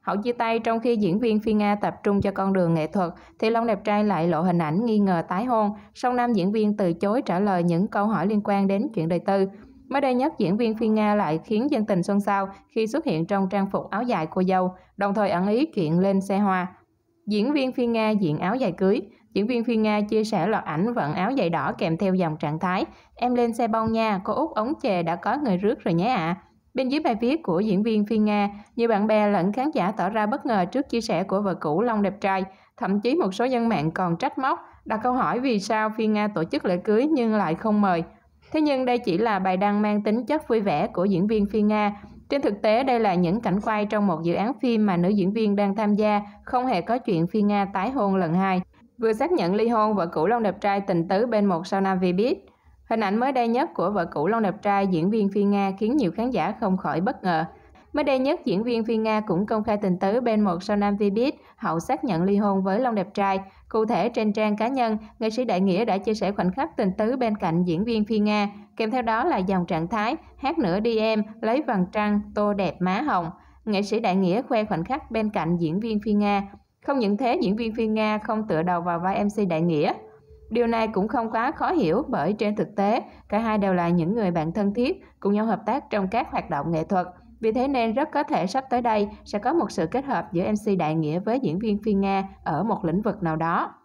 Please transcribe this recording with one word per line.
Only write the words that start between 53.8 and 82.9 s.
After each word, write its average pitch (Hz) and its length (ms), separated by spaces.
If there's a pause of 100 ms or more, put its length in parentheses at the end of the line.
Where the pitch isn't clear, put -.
vợ 190 220
cũ - 140
Long 220 160
Đẹp 185 200
Trai, 196 240
diễn 180 240
viên 214 180
Phi 202 160
Nga 196 340
khiến 226 180
nhiều 202 160
khán 240 180
giả 190 300
không 185 160
khỏi 160 240
bất 226 240
ngờ. 165 200 (480)
Mới 294 120
đây 277 140
nhất, 277 260
diễn 202 200
viên 233 200
Phi 226 120
Nga 220 240
cũng 208 260
công 214 180
khai 214 120
tình 190 220
tứ 202 220
bên 226 200
một 180 220
sao 208 140
nam 202 200
Vi 202 140
biết 233 320 (140)
hậu 170 240
xác - 240
nhận 175 180
ly 196 140
hôn 202 260
với 190 180
Long 247 140
Đẹp 196 200
Trai. 196 260 (280)
Cụ 220 180
thể, 214 220
trên 220 240
trang 214 240
cá 220 120
nhân, 233 300 (200)
nghệ 220 120
sĩ 247 140
Đại 190 160
Nghĩa 190 240
đã 196 140
chia 214 160
sẻ 202 180
khoảnh 185 200
khắc 294 240
tình 196 160
tứ 220 240
bên 226 200
cạnh 175 280
diễn 175 200
viên 220 200
Phi 220 140
Nga, 208 320 (260)
kèm 220 140
theo 254 120
đó 226 220
là 330 120
dòng 185 300
trạng 170 220
thái: 226 280 (200)
"Hát 269 220
nữa 196 220
đi 226 180
em, 220 240 (180)
lấy 240 220
vầng 208 300
trăng, 208 280 (140)
tô 208 200
đẹp 196 240
má 185 220
hồng." 196 300 (340)
Nghệ 208 180
sĩ 208 180
Đại 196 160
Nghĩa 190 260
khoe 220 220
khoảnh 175 200
khắc - 260
bên 220 200
cạnh 170 260
diễn 170 240
viên 220 200
Phi 214 120
Nga. 202 360 (380)
Không 285 120
những 208 180
thế, 262 260
diễn 202 140
viên 226 180
Phi 226 120
Nga 214 320
không 214 300
tựa 160 140
đầu 175 180
vào 170 180
vai 196 260
M 202 40
C 202 200
Đại 160 120
Nghĩa. 170 320 (580)
Điều 233 160
này 226 220
cũng 208 200
không 226 220
quá 226 200
khó 349 220
hiểu, 226 360
bởi 180 240
trên 208 240
thực - 200
tế, 214 260 (260)